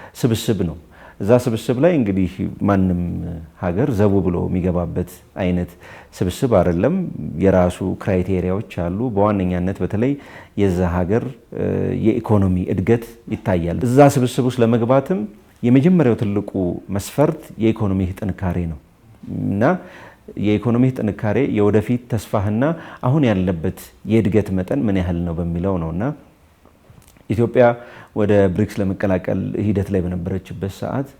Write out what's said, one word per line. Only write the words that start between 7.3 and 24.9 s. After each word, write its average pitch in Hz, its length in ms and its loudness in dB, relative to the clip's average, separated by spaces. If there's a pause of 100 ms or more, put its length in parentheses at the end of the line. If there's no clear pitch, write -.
የራሱ 90 400 4 (180)
ክራይቴሪያዎች 92 840 -2
አሉ። 87 200 -4 (120)
በዋነኛነት 98 680 0
በተለይ 101 340 -2 (440)
የዛ 95 220 2 (120)
ሀገር፣ 90 340 0 (280)
እ፣ 98 140 -4 (340)
የኢኮኖሚ 98 560 2 (120)
እድገት 117 360 0 (260)
ይታያል። 87 520 -2
እዛ 131 280 8
ስብስብ 127 360 0
ውስጥ 123 140 -2
ለመግባትም 123 600 2 (420)
የመጀመሪያው 131 540 6
ትልቁ 101 340 -2 (380)
መስፈርት 139 520 -2 (160)
የኢኮኖሚ 107 440 0 (140)
ጥንካሬ 92 500 -4
ነው 78 140 -6 (640)
እና 101 200 -2 (760)
የኢኮኖሚ 113 460 2 (100)
ጥንካሬ 104 440 -2 (120)
የወደፊት 104 560 2
ተስፋህና 107 580 -2 (380)
አሁን 139 220 2
ያለበት 92 540 0 (280)
የእድገት 104 460 2
መጠን 95 300 -2
ምን 101 160 0